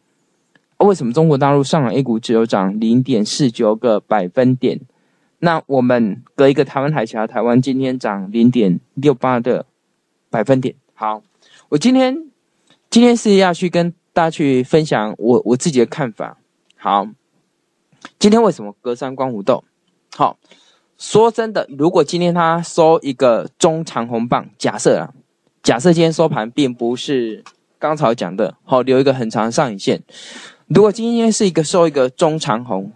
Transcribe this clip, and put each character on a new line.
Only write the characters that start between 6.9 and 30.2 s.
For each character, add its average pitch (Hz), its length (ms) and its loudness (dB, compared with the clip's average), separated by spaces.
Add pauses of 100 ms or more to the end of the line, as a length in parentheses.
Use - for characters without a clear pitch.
海 120 140 -4
峡， 110 200 -4
台 113 140 -6
湾 120 220 2
今 131 160 -4
天 131 200 -4
涨 101 320 -6
零 117 200 2
点 107 280 0 (140)
六 139 220 0
八 127 260 -2
的 120 240 -4 (640)
百 113 160 -4
分 131 160 2
点。 131 140 -6 (180)
好， 107 300 -8 (480)
我 147 80 0
今 240 160 2
天， 262 360 0 (600)
今 233 120 4
天 240 140 6
是 208 200 2
要 185 180 4
去 180 160 -4
跟 170 240 -2 (180)
大 170 120 2
家 160 60 0
去 139 320 0
分 156 220 2
享 107 320 -2
我， 117 300 2
我 120 100 2
自 170 140 -2
己 131 80 0
的 117 80 4
看 127 260 -6
法。 64 240 -12 (400)
好， 101 320 -2 (1080)
今 208 120 4
天 226 120 4
为 202 100 2
什 120 100 -14
么 104 200 -16
隔 120 120 -4
山 131 220 -10
观 131 160 -4
虎 101 100 -8
斗？ 120 220 0 (520)
好， 131 200 -2 (600)
说 226 320 2
真 220 220 -4
的， 185 140 -4 (120)
如 151 100 2
果 180 140 2
今 170 180 -4
天 175 140 0
他 170 260 0
收 160 400 2
一 139 120 -6
个 120 440 0
中 160 280 0
长 117 240 -6
红 120 180 -4
棒， 127 320 -4
假 110 180 -4
设 107 220 2
啊， 82 160 -10 (480)
假 117 160 0
设 170 140 4
今 165 100 2
天 165 100 2
收 160 160 0
盘 117 220 -6
并 127 240 -2
不 120 220 -4
是 120 480 -6 (340)
刚 156 180 -2
才 135 160 2
讲 95 240 -6
的， 104 280 -4
好， 127 180 2
留 127 160 2
一 139 60 4
个 135 100 2
很 120 160 -6
长 110 140 -2
的 113 80 -4
上 135 180 -2
影 101 80 -10
线。 98 240 -2 (640)